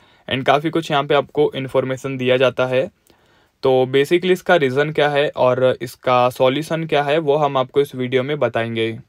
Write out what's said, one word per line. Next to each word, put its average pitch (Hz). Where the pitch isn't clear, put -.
and 131
काफ़ी 151
कुछ 160
यहाँ 143
पे 147
आपको 143
इन्फॉर्मेशन 131
दिया 127
जाता 127
है। 127
तो 131
basically 143
इसका 185
रीज़न 143
क्या 147
है 143
और 127
इसका 123
सॉल्यूशन 147
क्या 147
है 147
वो 143
हम 143
आपको 131
इस 139
वीडियो 127
में 139
बताएंगे। 113